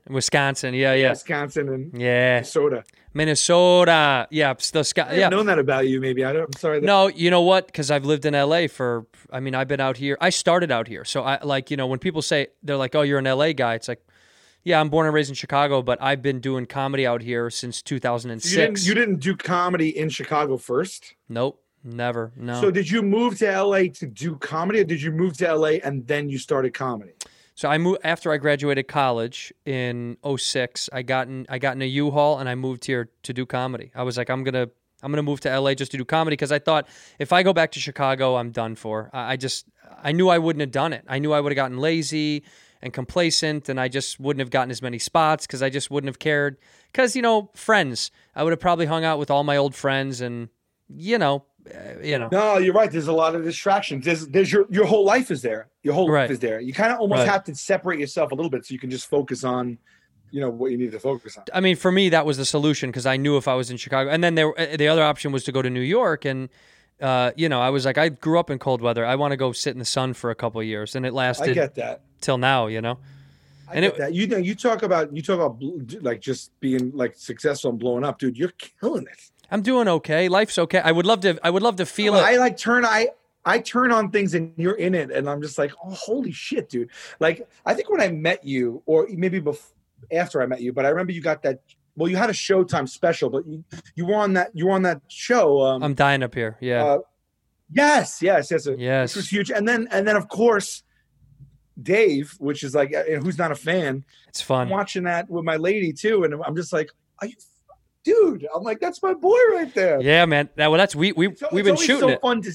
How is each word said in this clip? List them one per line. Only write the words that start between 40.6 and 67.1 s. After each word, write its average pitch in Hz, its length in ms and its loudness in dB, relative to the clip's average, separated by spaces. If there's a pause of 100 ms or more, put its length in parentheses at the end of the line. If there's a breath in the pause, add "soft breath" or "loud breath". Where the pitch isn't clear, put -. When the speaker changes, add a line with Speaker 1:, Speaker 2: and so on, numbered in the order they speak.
Speaker 1:
have 135 120 -4
done 147 200 0
it. - 160 -10
I 131 120 -4
knew 151 120 -2
I 147 80 2
would 143 120 0
have 131 40 -6
gotten 127 220 -2
lazy 151 640 -2 (400 soft breath)
and 127 100 -10
complacent, 151 760 -2
and 131 120 -4
I 127 80 0
just 135 320 -6
wouldn't 135 200 -2
have 123 100 -6
gotten 131 220 0
as 120 100 -10
many 120 160 -6
spots 156 480 0
'cause 127 160 -8
I 135 80 0
just 135 220 -6
wouldn't 139 160 -4
have 131 120 -10
cared. 143 380 0 (340 soft breath)
'Cause, 254 240 0
you 254 60 -2
know, 220 320 2
friends, 160 560 0 (260 soft breath)
I 143 80 -2
would 165 80 2
have 165 80 -2
probably 170 260 2
hung 160 180 -2
out 156 140 0
with 147 120 -4
all 143 140 2
my 143 120 2
old 139 180 2
friends 135 460 -2
and, 120 280 -8 (400)
you 175 300 -4
know, 143 260 0 (300)
uh, - 280 -16
you 147 160 -2
know. 117 140 -6
Speaker 2:
No, 208 240 4
you're 185 160 2
right. 208 180 4
There's 151 180 -4
a 165 40 0
lot 160 220 2
of 165 100 -4
distractions. 170 600 -2
There's, 160 220 -2
there's 180 220 2
your, 202 200 4
your 196 160 4
whole 202 180 4
life 247 260 4
is 131 120 -4
there. 110 260 -6 (140)
Your 143 100 0
whole 170 180 2
Speaker 1:
Right. 147 120 4
Speaker 2:
life 120 80 0
is 123 80 -2
there. 113 220 -2
You 127 120 -8
kinda 226 240 0
almost 208 220 2
Speaker 1:
Right. 156 100 4
Speaker 2:
have 196 160 2
to 156 100 -12
separate 185 460 -2
yourself 143 320 -2
a - 20 -6
little 156 140 -2
bit 127 160 -6
so - 80 -14
you 127 60 -8
can 131 120 -10
just 127 200 -8
focus 135 340 -2
on, 123 320 -2 (540 soft breath)
you 139 100 -6
know, 135 80 -2
what 120 220 -4
you 120 80 -2
need 120 140 -2
to 107 80 -10
focus 131 360 -6
on. 101 160 -20
Speaker 1:
I 185 80 -2
mean, 185 160 4
for 185 160 2
me, 190 160 4
that 160 160 4
was 147 140 -2
the 135 80 -2
solution 147 440 0
'cause 123 140 -6
I 131 140 2
knew 143 180 2
if 127 120 0
I 131 60 2
was 127 160 -2
in 123 60 -10
Chicago, 135 320 -2
and 165 160 0
then 170 100 2
there, 160 240 2
uh, 160 200 -4
the 147 100 4
other 160 140 4
option 151 280 0
was 135 140 -4
to 139 80 -6
go 131 80 0
to 127 80 0
New 127 140 -2
York, 170 420 0
and, 131 240 -6 (540 soft breath)
uh, 127 340 2